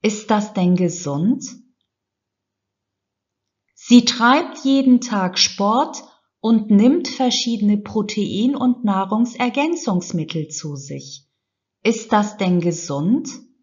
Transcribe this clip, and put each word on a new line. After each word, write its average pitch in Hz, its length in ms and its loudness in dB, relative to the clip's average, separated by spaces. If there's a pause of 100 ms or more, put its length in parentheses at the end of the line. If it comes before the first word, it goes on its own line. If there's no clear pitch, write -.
Ist 208 280 -2
das 208 240 0
denn 180 220 2
gesund? 170 640 -2 (2250)
Sie 240 300 6
treibt 254 600 0
jeden 269 360 4
Tag 185 380 -4
Sport 233 680 0 (360)
und 220 300 0
nimmt 247 380 6
verschiedene 220 680 0
Protein- 208 800 -2
und 247 280 0
Nahrungsergänzungsmittel 202 1600 -2
zu 147 280 -10
sich. 139 500 -16 (560)
Ist 226 300 -2
das 208 240 0
denn 180 240 0
gesund? 165 680 -2 (340)